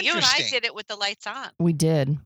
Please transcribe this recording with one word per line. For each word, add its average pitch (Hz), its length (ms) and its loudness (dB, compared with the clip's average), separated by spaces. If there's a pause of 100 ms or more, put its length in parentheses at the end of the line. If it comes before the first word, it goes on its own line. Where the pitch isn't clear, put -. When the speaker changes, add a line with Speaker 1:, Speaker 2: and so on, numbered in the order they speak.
Speaker 1:
you 262 120 2
and 339 100 2
I 254 120 4
Speaker 2:
Interesting. 247 240 0
Speaker 1:
did 226 60 -2
it - 80 -6
with 208 120 -12
the 208 100 -8
lights 202 300 -4
on. 240 320 -10
Speaker 3:
We 170 140 4
did. 151 540 2